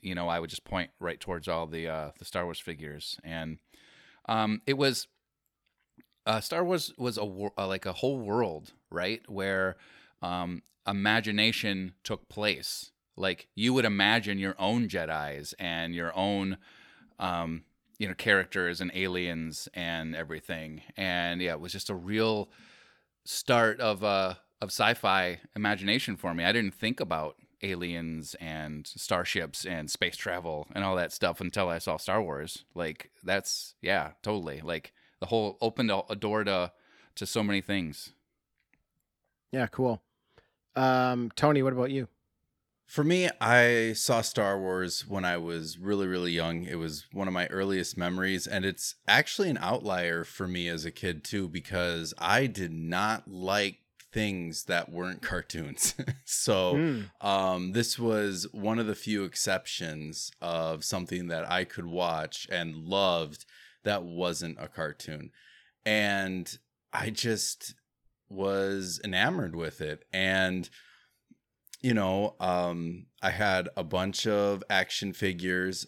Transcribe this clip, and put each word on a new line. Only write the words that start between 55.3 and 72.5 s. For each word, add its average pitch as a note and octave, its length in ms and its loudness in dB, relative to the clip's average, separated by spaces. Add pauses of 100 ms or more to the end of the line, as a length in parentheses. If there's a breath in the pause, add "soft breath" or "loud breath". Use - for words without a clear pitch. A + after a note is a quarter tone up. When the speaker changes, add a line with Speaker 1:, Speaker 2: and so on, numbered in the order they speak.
Speaker 3:
<laughs> - 260 -6
So, F#2 500 2
Speaker 2:
Mm. C3+ 340 0 (160)
Speaker 3:
um, F#2+ 480 2
this A#2 260 0
was G#2 540 0
one A2 260 0
of A2+ 80 0
the G#2 80 0
few G2+ 300 0
exceptions D#2 1080 -4 (100)
of D#2+ 440 -2
something F2+ 420 -4
that E2 220 -4
I F#2 160 2
could F2+ 200 -8
watch E2 640 -2
and E2 260 -2
loved E2 720 0 (380 loud breath)
that G2+ 200 0
wasn't F2 560 -2
a D#2 100 -8
cartoon. D2+ 640 -8 (540 soft breath)
And G2 720 0 (360)
I C3 160 -2
just - 640 -2 (540)
was G2 720 0
enamored G#2 520 0
with E2 260 -4
it. D2+ 300 -6
And, F#2+ 580 2 (1120 soft breath)
you B2+ 120 4
know, G2+ 480 2
um, F2 640 0 (160)